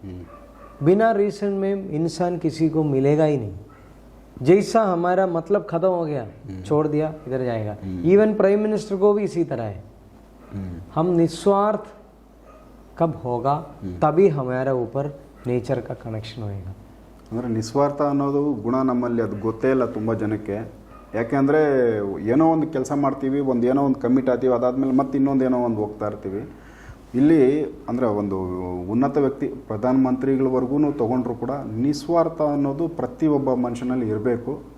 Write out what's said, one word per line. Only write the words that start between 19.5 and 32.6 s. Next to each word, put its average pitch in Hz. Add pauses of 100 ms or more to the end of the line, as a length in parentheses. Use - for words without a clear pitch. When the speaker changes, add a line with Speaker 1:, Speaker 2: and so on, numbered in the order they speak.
Speaker 1:
ಇಲ್ಲ 127
ತುಂಬ 110
ಜನಕ್ಕೆ. 104 (340)
ಯಾಕೆಂದ್ರೆ 139 (640)
ಏನೋ 151
ಒಂದು 156
ಕೆಲ್ಸ 131
ಮಾಡ್ತೀವಿ, 139
ಒಂದು 123
ಏನೋ 135
ಒಂದು 135
ಕಮಿಟ್ 127
ಆಗ್ತೀವಿ, 127
ಅದಾದ್ಮೇಲೆ 127
ಮತ್ತೆ 135
ಇನ್ನೊಂದು 135
ಏನೋ 127
ಒಂದು 117
ಹೋಗ್ತಾ 104
ಇರ್ತೀವಿ. 104 (680)
ಇಲ್ಲಿ 147
ಅಂದ್ರೆ 123
ಒಂದು 101 (480)
ಉನ್ನತ 135
ವ್ಯಕ್ತಿ 135
ಪ್ರಧಾನಮಂತ್ರಿಗಳವರೆಗೂ 131
ತಗೊಂಡ್ರು 123
ಕೂಡ 127 (260)
ನಿಸ್ವಾರ್ಥ 160
ಅನ್ನೋದು 143